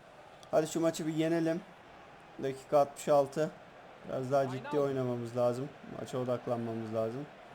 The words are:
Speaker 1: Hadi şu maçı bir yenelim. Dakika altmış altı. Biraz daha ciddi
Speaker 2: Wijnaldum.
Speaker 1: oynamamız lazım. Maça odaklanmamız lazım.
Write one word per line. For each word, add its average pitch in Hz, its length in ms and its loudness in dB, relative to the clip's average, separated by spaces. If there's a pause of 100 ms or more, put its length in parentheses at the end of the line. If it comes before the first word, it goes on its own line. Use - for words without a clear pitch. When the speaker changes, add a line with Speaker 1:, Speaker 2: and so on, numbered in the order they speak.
(520)
Speaker 1:
Hadi 156 160 2
şu 165 120 -4
maçı 165 280 0
bir 160 60 0
yenelim. 160 480 0 (840)
Dakika 135 360 2
altmış - 280 0
altı. 151 420 4 (600)
Biraz 131 220 -4
daha 139 140 4
ciddi 127 100 -4
Speaker 2:
Wijnaldum. 143 320 -2
Speaker 1:
oynamamız 123 500 -2
lazım. 123 320 0 (300)
Maça 120 180 -6
odaklanmamız 117 760 -4
lazım. 113 320 -2 (300)